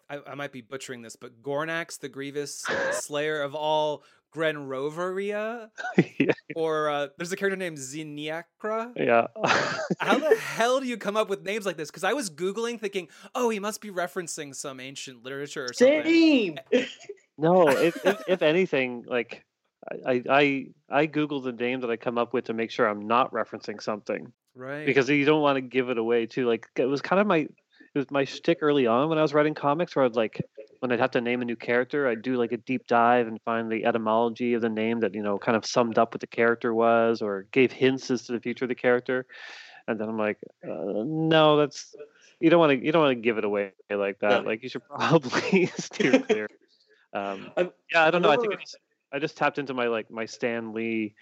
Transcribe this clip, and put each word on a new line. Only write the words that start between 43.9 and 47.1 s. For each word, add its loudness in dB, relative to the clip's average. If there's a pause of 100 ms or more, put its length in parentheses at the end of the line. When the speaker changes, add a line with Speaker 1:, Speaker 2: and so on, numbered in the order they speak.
Speaker 2:
like -2
that. 2
Speaker 3:
No. -8
Speaker 2:
Like, -4
you -10
should -10
<laughs> -20
probably 2
steer 0
clear." 0 (640)